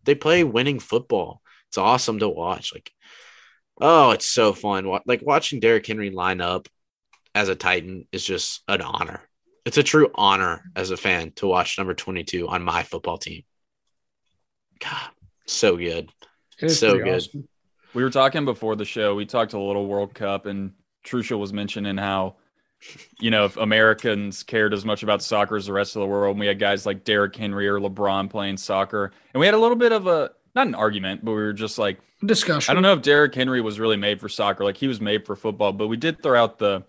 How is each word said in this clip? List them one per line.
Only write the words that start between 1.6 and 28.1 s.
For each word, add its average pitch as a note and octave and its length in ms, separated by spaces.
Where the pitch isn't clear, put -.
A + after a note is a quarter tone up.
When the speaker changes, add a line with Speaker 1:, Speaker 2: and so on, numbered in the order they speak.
Speaker 1:
It's - 100
awesome A2 420
to G#2+ 100
watch. E2 440
Like, - 160
oh, D3 300
it's - 160
so G#2+ 260
fun. G2 340
Wa-, F#2+ 180
like, A#2+ 180
watching C#3+ 360
Derrick A2 260
Henry G#2+ 240
line F#2 300
up F2+ 300
as G2+ 140
a F#2 60
Titan F2+ 580
is F#2+ 120
just - 440
an F#2+ 120
honor. - 460
It's A#2 120
a D3 60
true D3+ 320
honor F#2+ 480
as F#2 180
a F#2 40
fan F2 420
to G2+ 100
watch F2+ 300
number F#2 180
twenty-two F2 520
on F2 160
my E2+ 200
football E2+ 340
team. D#2+ 260
God, - 300
so F#2+ 320
good. E2+ 320
Speaker 2:
It D#3 60
is D#3 140
Speaker 1:
So A2 120
Speaker 2:
pretty F#2+ 180
Speaker 1:
good. F#2 60
Speaker 2:
awesome. A2+ 320
Speaker 3:
We A#2+ 100
were C3 60
talking C3+ 360
before A2 300
the G#2 100
show. G#2 300
We G#2 100
talked A2+ 280
a G#2 60
little G2+ 280
World G2+ 260
Cup, G2 320
and G2 280
Trusha A#2 320
was G2+ 160
mentioning G#2 440
how, F#2+ 380
you A2+ 120
know, G#2+ 140
if G2 120
Americans G#2+ 880
cared G#2+ 300
as G2 100
much G#2+ 180
about G#2 220
soccer G#2 320
as G2 100
the G2 80
rest G2+ 220
of G#2+ 60
the G2 60
world, G2+ 240
and G2+ 80
we G2+ 80
had G2 120
guys G2+ 260
like G2 180
Derrick G2+ 320
Henry G2+ 320
or G2+ 120
LeBron G2 500